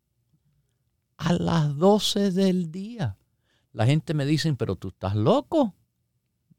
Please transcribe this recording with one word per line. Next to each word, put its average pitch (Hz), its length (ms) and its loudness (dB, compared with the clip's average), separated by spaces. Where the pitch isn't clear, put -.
a 170 160 -2
las 170 440 0
doce 202 540 2
del 185 400 0
día. 190 460 -8
La 113 120 -2
gente 151 300 2
me 147 100 0
dice, 156 300 0
"Pero 107 220 -4
tú - 120 -10
estás 95 280 -4
loco". 226 580 2